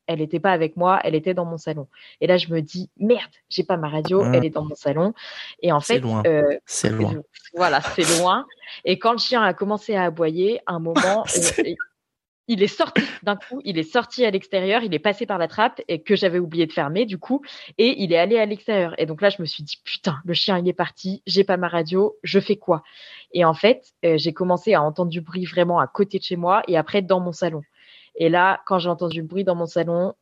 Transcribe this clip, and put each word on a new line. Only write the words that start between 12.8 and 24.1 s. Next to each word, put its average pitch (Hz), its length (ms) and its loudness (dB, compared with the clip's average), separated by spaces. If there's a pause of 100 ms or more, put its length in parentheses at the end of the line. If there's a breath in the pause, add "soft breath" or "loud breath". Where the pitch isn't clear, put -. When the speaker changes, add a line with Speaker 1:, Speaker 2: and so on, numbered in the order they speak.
Speaker 1:
d'un 202 140 -2
coup, 254 280 -14
il 196 140 -4
est 160 60 -2
sorti 240 420 0
à 214 60 2
l'extérieur, 196 500 -2
il 220 140 -4
est - 40 -2
passé 208 280 -2
par 202 100 -4
la 170 100 0
trappe 226 400 0
et 165 140 -4
que - 140 2
j'avais 180 240 2
oublié 170 260 0
de 160 60 -12
fermer 170 340 0
du 190 140 -8
coup, 277 240 -4 (340 loud breath)
et 240 240 2
il 180 100 0
est 170 60 6
allé 196 220 4
à 214 80 4
l'extérieur. 202 500 -2
Et 160 80 0
donc 156 160 -8
là, 202 80 4
je 202 100 -4
me 170 60 -6
suis - 160 -8
dit, « 147 220 -12
Putain, - 420 -4
le 175 80 -2
chien, 185 240 0
il 175 100 0
est 180 60 0
parti, 185 540 -6
j'ai 190 160 2
pas 190 140 2
ma 180 100 -2
radio, 175 560 0
je 175 160 0
fais - 160 0
quoi ? » 165 260 0 (520 loud breath)
Et 175 120 4
en 160 80 4
fait, 233 400 2 (100)
euh, 170 140 4